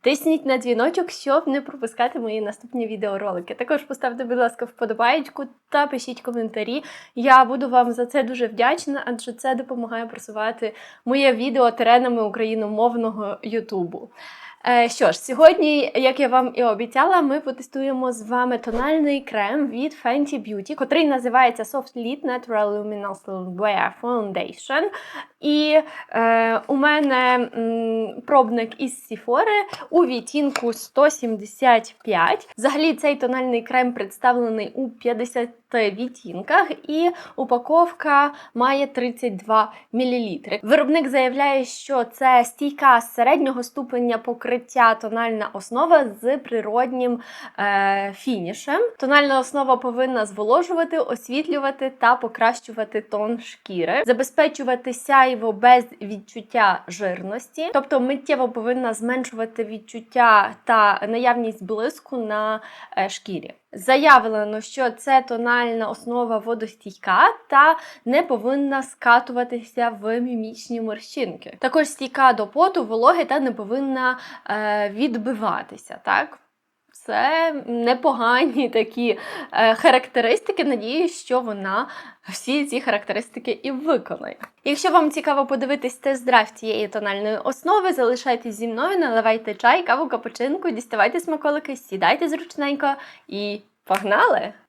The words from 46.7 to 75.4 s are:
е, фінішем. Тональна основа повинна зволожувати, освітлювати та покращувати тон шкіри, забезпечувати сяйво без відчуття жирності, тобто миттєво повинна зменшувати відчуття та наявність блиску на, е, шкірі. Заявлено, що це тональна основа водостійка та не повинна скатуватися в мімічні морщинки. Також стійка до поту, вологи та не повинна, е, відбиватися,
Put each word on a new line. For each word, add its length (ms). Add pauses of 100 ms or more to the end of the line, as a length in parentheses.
е, 560
фінішем. 680 (180)
Тональна 400
основа 380
повинна 480
зволожувати, 720
освітлювати 1040
та 160
покращувати 840
тон 380
шкіри, 640
забезпечувати 880
сяйво 580
без 340 (160)
відчуття 840
жирності, 840
тобто 260
миттєво 500
повинна 440
зменшувати 720
відчуття 1000
та 440
наявність 560
блиску 540
на, 440 (360)
е, 120
шкірі. 440 (220)
Заявлено, 840
що 280
це 320
тональна 680
основа 480
водостійка 960 (160)
та 280 (280)
не 180
повинна 600
скатуватися 1080 (120)
в 180
мімічні 640
морщинки. 800
Також 280
стійка 460
до 140
поту, 360
вологи 420
та 140
не 120
повинна, 680 (300)
е, 400
відбиватися, 1120